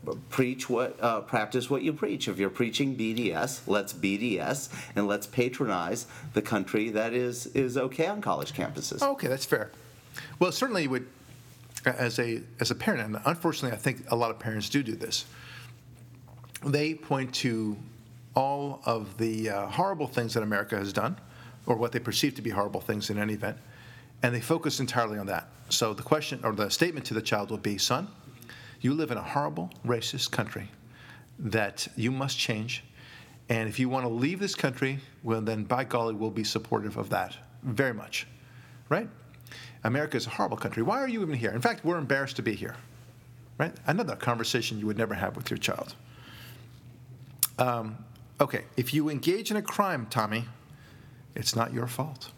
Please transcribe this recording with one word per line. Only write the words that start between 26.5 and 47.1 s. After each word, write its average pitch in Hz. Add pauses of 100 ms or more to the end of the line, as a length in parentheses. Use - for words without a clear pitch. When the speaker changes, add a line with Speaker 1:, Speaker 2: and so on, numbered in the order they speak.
Speaker 2:
the 101
statement 156
to 113
the 107
child 104
will 107
be, 101
"Son, 160 (720)
you 123
live 156
in 113
a -
horrible, 151 (160)
racist 120
country 104 (720)
that 107 (100)
you 117
must 135
change, 110 (640)
and 113
if 107
you 127
want 127
to 120
leave 139
this 196
country, 135 (240)
well, 113
then 107
by 123
golly, 113
we'll 107
be 110
supportive 107
of 107
that 95 (260)
very 127
much," - (600)
right? 190 (760)
"America 139
is 117
a 117
horrible -
country. -
Why 202
are 269
you 226
even 156
here? 107
In 92
fact, 233
we're 170
embarrassed 139
to 120
be 104
here," - (840)
right? 165 (120)
Another 160
conversation 117
you 107
would 107
never 107
have 95
with -
your -
child. - (1600)